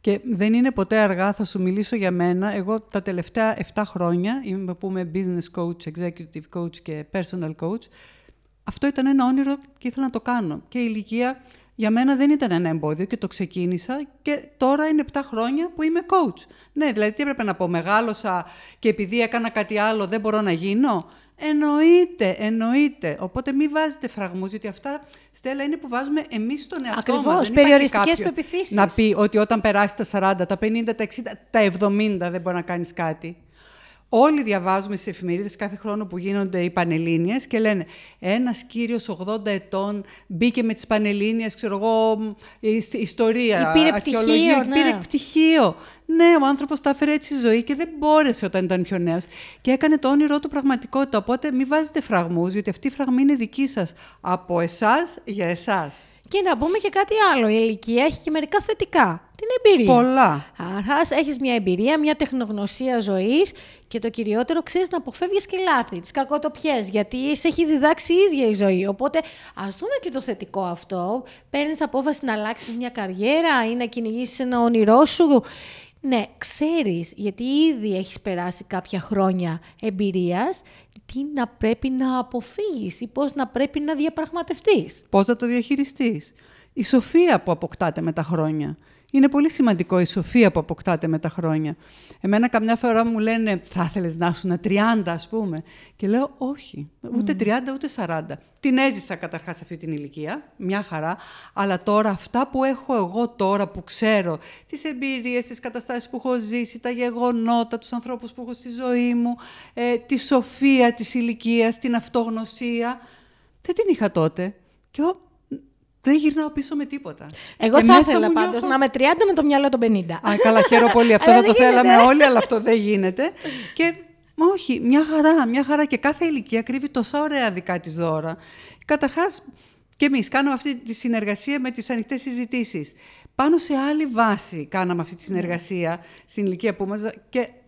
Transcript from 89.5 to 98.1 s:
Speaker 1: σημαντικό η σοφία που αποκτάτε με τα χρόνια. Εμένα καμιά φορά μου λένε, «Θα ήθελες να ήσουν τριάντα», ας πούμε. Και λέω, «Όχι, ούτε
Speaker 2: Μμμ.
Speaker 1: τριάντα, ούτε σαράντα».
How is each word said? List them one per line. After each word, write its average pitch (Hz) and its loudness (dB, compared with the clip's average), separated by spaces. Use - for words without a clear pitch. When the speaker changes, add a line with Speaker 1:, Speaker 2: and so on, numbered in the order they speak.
Speaker 1:
σημαντικό 190 2
η 175 4
σοφία 202 4
που 175 0
αποκτάτε 165 -4
με 160 0
τα 160 -4
χρόνια. 156 -2
Εμένα 214 2
καμιά 226 0
φορά 233 2
μου 226 -2
λένε, 214 0
«Θα 175 -4
ήθελες 170 -4
να 170 -2
ήσουν 170 -2
τριάντα», 202 0
ας 165 -10
πούμε. 190 -6
Και 202 -6
λέω, 262 0
«Όχι, 262 -10
ούτε 208 0
Speaker 2:
Μμμ. 185 -4
Speaker 1:
τριάντα, 240 -2
ούτε 277 -8
σαράντα». 160 -8